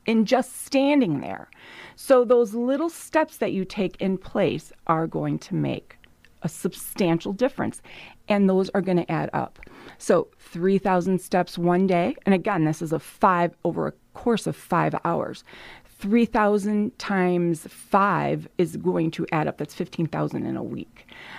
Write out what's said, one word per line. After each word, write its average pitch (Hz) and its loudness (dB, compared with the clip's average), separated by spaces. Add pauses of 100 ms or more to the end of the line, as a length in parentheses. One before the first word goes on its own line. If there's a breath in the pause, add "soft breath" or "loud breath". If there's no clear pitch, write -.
in 226 4
just - 0
standing 269 2
there. - -12 (440 loud breath)
So 254 4
those 233 4
little 269 0
steps - -2
that 214 -2
you 190 -2
take 185 -4
in 190 -2
place - -2 (140)
are 165 0
going 151 -2
to - -10
make 143 -4 (500)
a 165 -2
substantial 180 -4
difference, - -4 (480 loud breath)
and 202 4
those 190 2
are 196 0
gonna 175 0
add 156 -2
up. - -4 (400 loud breath)
So 175 2 (100)
three 185 0
thousand 185 0
steps 180 -2
one 175 2
day, 185 2 (120)
and 196 4
again, 180 0
this 156 0
is 160 -4
a 151 -2
five, 175 2 (100)
over 165 -2
a 151 -8 (200)
course - -2
of 156 -4
five 156 0 (100)
hours. - -4 (400 loud breath)
Three 226 0
thousand 208 0
times 175 0
five 156 0 (120)
is 165 -2
going 170 0
to 165 -6
add 151 0
up. - -6
That's - -8
fifteen 170 -6
thousand 151 -4
in 131 -6
a - -6
week. - -12 (320 loud breath)